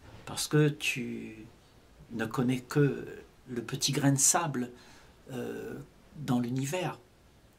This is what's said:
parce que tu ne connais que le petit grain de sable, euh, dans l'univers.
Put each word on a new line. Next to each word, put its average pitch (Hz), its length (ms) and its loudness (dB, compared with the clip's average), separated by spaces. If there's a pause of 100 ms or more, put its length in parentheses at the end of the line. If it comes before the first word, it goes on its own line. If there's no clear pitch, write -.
(260)
parce - 220 -4
que 151 220 6
tu 113 760 -4 (680)
ne 113 140 -2
connais 123 360 0
que 143 440 2 (420)
le 120 140 -6
petit - 300 -2
grain 139 200 4
de 139 80 4
sable, 139 520 2 (600)
euh, 117 440 -8 (400)
dans 135 240 0
l'univers. 135 600 -2 (600)